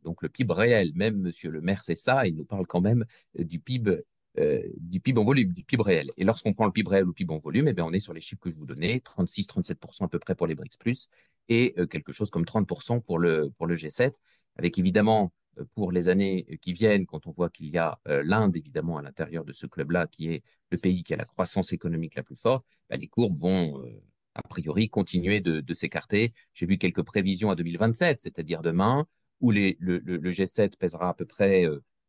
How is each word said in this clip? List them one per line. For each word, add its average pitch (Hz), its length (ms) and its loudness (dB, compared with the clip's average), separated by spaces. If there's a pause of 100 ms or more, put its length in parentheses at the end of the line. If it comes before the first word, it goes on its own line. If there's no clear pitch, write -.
donc 85 180 -8
le 78 80 -4
pib 113 220 -2
réel. 101 440 4
Même 101 220 0
Monsieur 87 320 -4
Le 78 120 -6
Maire 95 220 -2
sait 85 120 -4
ça, 127 320 2
il 82 80 -2
nous 78 100 -10
parle 95 220 -6
quand 87 140 0
même, 113 240 2 (340)
euh, - 40 -4
du 82 160 -6
pib, 120 300 -2 (480)
euh, 76 240 2 (160)
du 87 220 -6
pib 131 180 2
en 107 60 6
volume, 113 280 4
du - 120 -10
pib 117 180 -2
réel. 87 360 2
Et 90 60 -2
lorsqu'on 107 300 2
prend 110 140 2
le 95 40 2
pib 101 160 0
réel 98 180 4
ou 90 80 0
pib 87 180 -6
en 78 80 -4
volume, 85 280 2
eh 123 60 2
bien, 85 120 0
on 82 60 -4
est 92 80 2
sur 90 140 -4
les 80 80 -14
chiffres - 200 -14
que 90 100 -6
je 78 80 -12
vous 73 80 -14
donnais, 101 320 -2
trente-six, - 480 -4
trente-sept - 320 -4
pour - 160 -20
cent 95 100 -4
à 85 40 -4
peu 85 100 -4
près - 160 -4
pour 85 120 -2
les 80 80 -4
brics - 240 -12
plus - 300 -4 (400)
et, 117 300 4
euh, 87 80 2
quelque - 240 -8
chose - 180 -4
comme 85 160 -2
trente 104 220 0
pour - 160 -6
cent 120 160 -2
pour - 180 -4
le, 80 400 2
pour 82 80 -4
le 85 100 0
G 78 140 -6
sept, 127 320 0 (360)
avec 87 200 -2
évidemment, 101 560 4 (260)
euh, - 60 -12 (100)
pour 95 160 -2
les 87 180 2
années 95 360 2 (160)
qui 90 120 -6
viennent, 101 320 4
quand - 220 -10
on 82 40 -10
voit 87 200 -2
qu'il 80 160 -12
y 76 100 -4
a, 82 300 0
euh, 71 160 0
l'Inde, 98 320 2
évidemment, 78 420 -6
à 71 60 -8
l'intérieur 78 420 -8
de 71 60 -12
ce - 160 -12
club-là, 80 400 -2
qui 80 220 -8
est 80 140 -6 (280)
le 90 80 0
pays 90 240 2
qui - 100 -8
a - 40 0
la - 80 -6
croissance - 480 -2
économique 82 420 -4
la 67 80 -8
plus 69 120 -20
forte, 123 300 0 (240)
bah, - 80 -6
les - 100 -10
courbes 101 300 0
vont, 82 440 0
euh, 57 200 -16 (340)
a - 60 -10
priori, 85 480 -2
continuer 95 520 0
de, 80 200 0
de 71 120 -6
s'écarter. 104 600 0 (220)
J'ai 87 100 -4
vu 92 140 2
quelques 90 240 0
prévisions 98 480 0
à 90 40 0
deux 85 80 -4
mille 85 140 -4
vingt-sept, 117 440 2
c'est-à-dire 82 400 -6
demain, 98 440 2 (360)
où 120 100 6
les, 101 280 4
le, 90 200 0
le, 90 180 -4
le 82 140 -2
G 92 140 0
sept 101 320 0
pèsera 85 320 -2
à 87 40 -2
peu - 120 -10
près, 98 400 4
euh, 73 180 -2 (260)